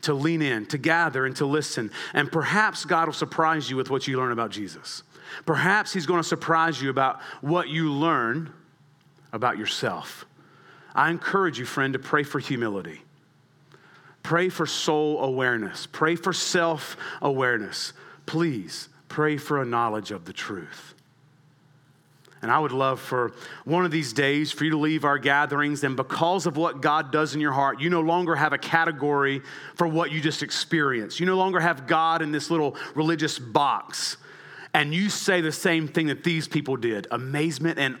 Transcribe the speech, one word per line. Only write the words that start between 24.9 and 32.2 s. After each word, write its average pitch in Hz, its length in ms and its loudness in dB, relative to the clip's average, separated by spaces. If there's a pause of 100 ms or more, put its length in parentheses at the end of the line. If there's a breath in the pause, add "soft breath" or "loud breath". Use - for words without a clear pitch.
our 143 140 4
gatherings, 143 640 2
and 131 140 0
because 160 500 0
of 147 120 0
what 147 240 0
God 151 280 2
does 151 240 2
in 151 60 0
your 147 120 2
heart, 135 280 2
you 151 80 0
no 175 120 4
longer 170 340 2
have 147 180 2
a 143 60 0
category 143 840 2 (360 loud breath)
for 170 120 2
what 156 240 0
you 156 80 -2
just 147 220 -2
experienced. 131 800 0
You 175 60 2
no 185 100 4
longer 185 220 4
have 160 280 0
God 165 340 4